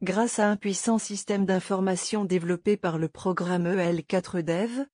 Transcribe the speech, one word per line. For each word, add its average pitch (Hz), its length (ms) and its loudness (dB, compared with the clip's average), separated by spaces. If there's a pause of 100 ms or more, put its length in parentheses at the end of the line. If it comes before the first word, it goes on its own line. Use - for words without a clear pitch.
grâce 208 380 0
à 208 100 4
un 208 60 2
puissant 208 420 0
système 202 480 -2
d'information 190 800 0
développé 180 500 0
par 170 220 -2
le 160 100 0
programme 180 600 0
E 190 100 2
L 170 260 0
quatre 180 380 -2
Dev, 170 300 -2 (220)